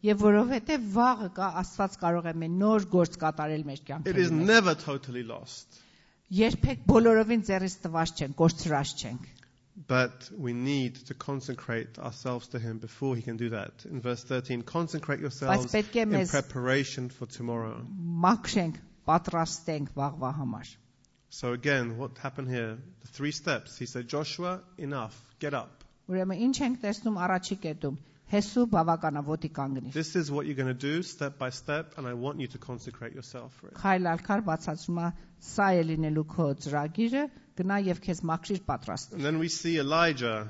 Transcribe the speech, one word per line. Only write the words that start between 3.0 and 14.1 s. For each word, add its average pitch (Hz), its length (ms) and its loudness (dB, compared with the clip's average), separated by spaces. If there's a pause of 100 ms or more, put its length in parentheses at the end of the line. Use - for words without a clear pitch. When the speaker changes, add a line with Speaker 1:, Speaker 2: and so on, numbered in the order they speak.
Speaker 1:
կատարել 156 480 -2
մեր 139 120 -10 (100)
կյանքի 151 180 -4
Speaker 2:
It 185 80 2
is 180 160 6
Speaker 1:
մեջ։ 160 160 4
Speaker 2:
never 208 260 8
totally 131 480 -6
lost. - 460 -12 (640)
Speaker 1:
Երբեք 220 560 2
բոլորովին 226 560 8
ձեռից 190 400 0
տված 165 320 0
չենք, 143 240 -4
կորցրած 160 540 4 (100)
չենք։ 123 240 -10 (580)
Speaker 2:
But 127 500 0
we 131 160 -4
need 127 440 0 (100)
to - 80 -10
consecrate 120 840 -6
ourselves 123 500 -8
to 127 100 -8
him 113 200 -6
before 127 360 -4
he 113 80 -4
can 117 140 -6
do 117 140 -2
that. - 340 -8
In - 160 -8
verse 120 240 -4